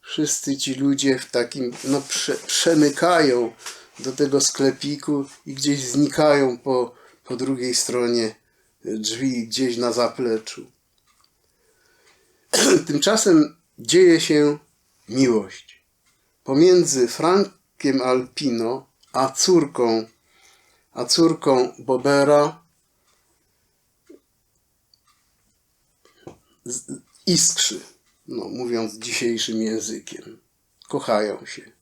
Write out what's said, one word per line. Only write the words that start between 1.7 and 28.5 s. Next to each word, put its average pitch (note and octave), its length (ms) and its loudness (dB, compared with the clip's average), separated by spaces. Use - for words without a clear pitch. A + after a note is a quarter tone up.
no, C3+ 240 -2
prze-, - 380 -6
przemykają D3+ 1040 2
do B2+ 140 -8
tego C#3 280 0
sklepiku C#3 840 -2
i C#3 80 -12
gdzieś C#3 300 -2
znikają C#3 760 2
po, B2+ 360 -2
po B2+ 120 -10
drugiej B2+ 380 -4
stronie A#2+ 600 -2
drzwi, A2+ 640 -4
gdzieś A#2+ 280 -4
na A#2+ 160 -2
zapleczu. A2+ 760 -4
<clears throat> F#3+ 340 4
Tymczasem D#3+ 720 2
dzieje E3 420 6
się D3 380 2
miłość A2+ 680 0
pomiędzy C#3 600 4
Frankiem D#3 960 -2
Alpino B2+ 840 -4
a C3 160 0
córką, B2+ 760 0
a B2 120 -8
córką D3 760 2
Bobera C#3 840 2
z-, - 360 -14
iskrzy, - 540 0
no, G#2+ 200 -10
mówiąc A2+ 500 -6